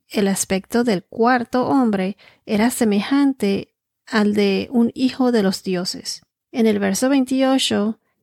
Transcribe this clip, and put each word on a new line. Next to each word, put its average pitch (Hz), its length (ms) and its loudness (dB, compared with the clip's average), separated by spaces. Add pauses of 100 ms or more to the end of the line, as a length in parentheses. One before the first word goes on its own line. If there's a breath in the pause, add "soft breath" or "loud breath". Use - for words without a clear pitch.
el 202 200 0
aspecto 190 560 -2
del 196 200 -2
cuarto 247 600 0
hombre 214 500 0 (300 soft breath)
era 220 240 0
semejante 214 1040 0 (320)
al 208 280 0
de 202 360 0
un 233 240 2
hijo 247 380 0
de 220 100 2
los 190 220 0
dioses. 180 580 -6 (300)
En 226 140 2
el 208 120 2
verso 196 300 0
veintiocho, 262 880 0 (240)